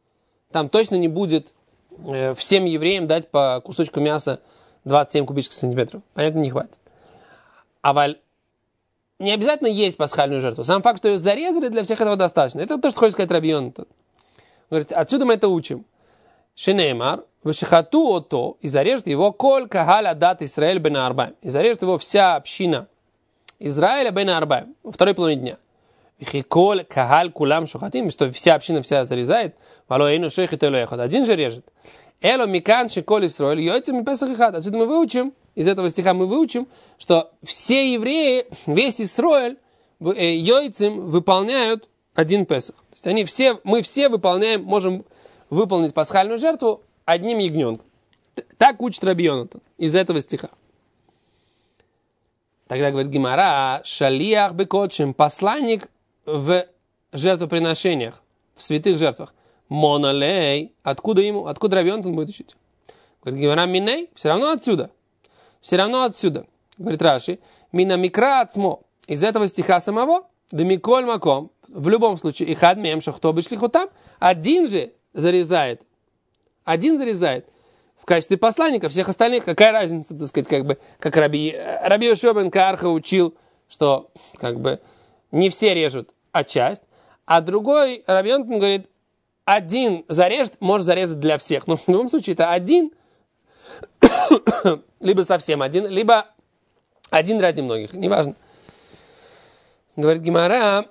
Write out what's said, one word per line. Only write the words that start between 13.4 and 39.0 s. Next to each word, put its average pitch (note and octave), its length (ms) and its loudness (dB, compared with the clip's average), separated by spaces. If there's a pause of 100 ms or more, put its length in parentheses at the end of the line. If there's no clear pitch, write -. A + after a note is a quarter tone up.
Йонатан. C3+ 360 -4 (840)
Говорит, D#3+ 200 -2
отсюда B3 340 -2
мы A#3+ 100 4
это G#3+ 120 0
учим. E3 380 -4 (720)
Шинеймар, D#3 640 -2 (220)
вышихату F3 720 2
ото, C#3+ 440 -4
и - 60 -10
зарежет D#3 400 0
его, D#3 240 2
коль C4 380 0
кагаль F#3+ 400 2
адат E3+ 340 0
Исраэль D#3 380 0
бен D#3 160 0
арба. C3 460 -2
И A#2+ 80 -10
зарежет F#3 320 0
его F#3 140 0
вся F#3 380 2
община D3 540 -4 (720)
Израиля G3+ 500 0
бен G3 200 -2
арба, D3+ 360 -2 (160)
во - 80 -16
второй G3 240 2
половине D#3+ 280 0
дня. B2 160 -8 (600)
«Вихи C#3 240 -6
коль F3+ 420 2
кагаль C#3+ 460 2
кулам D3+ 380 0
шухатим», G3 420 -6
что C3+ 220 -2
вся D#3+ 240 4
община D#3 260 -2
вся C3+ 220 0
зарезает, C3+ 500 -2 (360)
Алло, C#3 180 4
эйну D#3+ 220 0
шейхет E3+ 320 -4
эло C#3 140 2
эхад. A#2+ 240 -4
Один F3+ 260 0
же A3+ 80 2
режет. B2 300 -4 (560)
Эло A#3+ 260 2
микан G3+ 420 2
шиколь G3+ 380 0
Исроэль, D3 340 -2
йойцем A#3+ 400 -2
и A3 40 -6
Песах C#4 260 -4
эхад. A3+ 240 2
Отсюда F#3+ 240 -4
мы A3+ 80 2
выучим, C4+ 480 0 (220)
из E3 100 -2
этого F#3 240 0
стиха F3+ 240 0
мы F#3 120 -2
выучим, B3 420 -2 (280)
что - 360 0 (100)
все C4 500 0
евреи, B3+ 540 0 (200)
весь A#3 340 0
Исроэль, B3+ 580 0 (400)